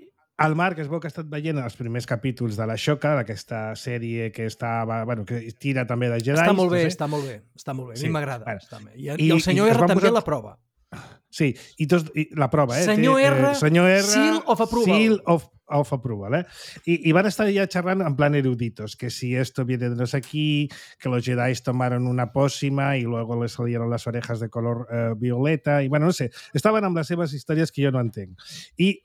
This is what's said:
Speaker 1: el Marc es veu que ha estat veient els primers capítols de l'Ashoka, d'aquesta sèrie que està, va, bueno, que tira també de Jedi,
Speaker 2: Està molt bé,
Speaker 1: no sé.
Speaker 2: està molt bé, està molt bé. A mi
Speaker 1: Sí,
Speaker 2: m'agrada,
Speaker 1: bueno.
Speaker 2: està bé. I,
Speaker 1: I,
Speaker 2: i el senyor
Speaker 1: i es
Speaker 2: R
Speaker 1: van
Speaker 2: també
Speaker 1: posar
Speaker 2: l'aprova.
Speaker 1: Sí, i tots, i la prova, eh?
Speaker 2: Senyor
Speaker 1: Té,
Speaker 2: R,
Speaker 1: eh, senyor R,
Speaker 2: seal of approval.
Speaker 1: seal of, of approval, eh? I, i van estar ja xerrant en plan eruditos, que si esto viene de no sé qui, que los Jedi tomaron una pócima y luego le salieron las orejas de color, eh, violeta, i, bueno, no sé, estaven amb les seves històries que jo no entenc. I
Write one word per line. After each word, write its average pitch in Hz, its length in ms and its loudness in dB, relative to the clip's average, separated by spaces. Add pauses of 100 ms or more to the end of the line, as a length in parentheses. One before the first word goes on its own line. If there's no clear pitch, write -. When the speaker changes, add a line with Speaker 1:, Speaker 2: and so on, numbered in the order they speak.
(380)
Speaker 1:
el 156 160 4
Marc 175 280 0
es 143 100 -8
veu 165 80 -4
que 160 80 -8
ha 143 60 -10
estat 165 180 -10
veient 151 240 -4
els 123 240 -6
primers 117 240 -4
capítols 117 540 -4
de 113 100 -2
l'Ashoka, 147 480 0
d'aquesta 110 540 -6 (100)
sèrie 117 460 -6 (100)
que 113 80 -6
està, 117 400 -4
va, 113 140 -4 (100)
bueno, 113 160 -4
que 120 140 -6 (180)
tira 131 320 -2
també 120 240 -2
de 117 80 0
Jedi, 135 160 0
Speaker 2:
Està 165 160 4
molt 180 220 4
bé, 175 100 2
Speaker 1:
no 160 60 2
sé. - 20 -2
Speaker 2:
està 151 160 -4
molt 147 160 -4
bé, 120 140 -10 (180)
està - 160 -10
molt 127 160 -10
bé. 113 60 -16
A - 20 -16
mi 127 80 -6
Speaker 1:
Sí, - 80 -2
Speaker 2:
m'agrada, 139 320 -6
Speaker 1:
bueno. 104 160 -8
Speaker 2:
està 107 240 -20
bé. - 160 -20
I, 143 160 -10
Speaker 1:
I, 156 140 4
Speaker 2:
i - 20 6
el 165 80 6
senyor 185 300 4
Speaker 1:
i - 20 -
es 226 60 6
Speaker 2:
R 175 80 6
Speaker 1:
van 180 80 4
Speaker 2:
també 185 100 4
Speaker 1:
posar 220 80 6
Speaker 2:
l'aprova. 139 460 -2 (760)
Speaker 1:
Sí, 135 220 0 (260)
i 156 80 0
tots, 165 260 2
i 151 220 -2
la 147 160 2
prova, 135 260 2
eh? 175 60 2
Speaker 2:
Senyor 214 360 4
Speaker 1:
Té, 269 120 6
Speaker 2:
R, 135 180 4
Speaker 1:
eh, - 60 0
senyor 175 340 4
R, 196 120 6 (100)
Speaker 2:
seal 320 340 2
of 220 140 2
approval. 226 340 2
Speaker 1:
seal 220 220 4 (100)
of, 170 220 2 (200)
of 147 240 0
approval, 117 460 -4
eh? 175 60 -4 (420)
I, 170 80 2 (160)
i - 20 6
van 185 140 4
estar 214 260 -2
ja 196 160 2
xerrant 180 380 0
en 147 100 0
plan 147 220 4
eruditos, 120 580 -2
que 123 140 -8
si 127 260 -4
esto 131 300 -2
viene 123 240 -2
de 120 80 -4
no 123 80 -2
sé 131 160 -4
qui, 151 480 -2 (280)
que 131 120 -6
los 123 160 0
Jedi 123 400 0
tomaron 127 400 0
una 123 260 -2
pócima 139 640 0
y 123 60 -2
luego 117 400 -4
le 117 80 -2
salieron 117 400 -2
las 117 160 -4
orejas 117 340 -6
de 113 80 -6
color, 117 420 -4
eh, 117 280 -2
violeta, 139 640 0
i, 135 60 -2
bueno, 151 180 2
no 180 60 4
sé, 127 180 -4 (240)
estaven 214 320 2
amb 180 100 0
les 160 140 -4
seves 170 240 -2
històries 156 400 -2
que 139 100 0
jo 139 80 2
no 127 80 2
entenc. 101 380 -6 (400)
I 185 260 2